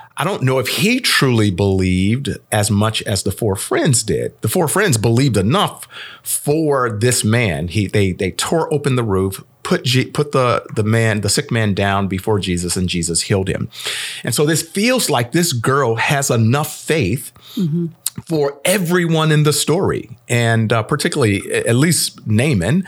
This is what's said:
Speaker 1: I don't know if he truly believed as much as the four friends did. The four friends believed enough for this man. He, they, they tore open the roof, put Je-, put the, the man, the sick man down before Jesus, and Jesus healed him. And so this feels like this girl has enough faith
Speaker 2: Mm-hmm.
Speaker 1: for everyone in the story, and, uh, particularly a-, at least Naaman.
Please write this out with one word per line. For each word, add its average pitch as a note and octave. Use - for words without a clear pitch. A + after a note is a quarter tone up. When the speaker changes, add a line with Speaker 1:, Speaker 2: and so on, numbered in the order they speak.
Speaker 1:
I C#3
don't F3+
know C3
if B2+
he A3
truly A2+
believed F#2+
as G#2+
much G#2+
as G2+
the F#2+
four G2+
friends B3+
did. B1+
The -
four D#3
friends F3+
believed A#2
enough C3
for C#3+
this A#2+
man. G#2
He, F#2+
they, F#2+
they F#2
tore -
open C#3+
the B2
roof, F#2+
put -
Je-, B2
put -
the, B2
the A2
man, A2
the G2+
sick -
man A2
down G2
before G2+
Jesus, F2
and F2+
Jesus E2+
healed F#2+
him. -
And G3+
so D3+
this D#3
feels A#3+
like A#2+
this E3+
girl B2
has C#3
enough B2+
faith C3
Speaker 2:
Mm-hmm. E3+
Speaker 1:
for D3
everyone E3+
in D3+
the D3
story, D3+
and, A2+
uh, A2+
particularly C#3
a-, -
at A#2
least -
Naaman. A#2+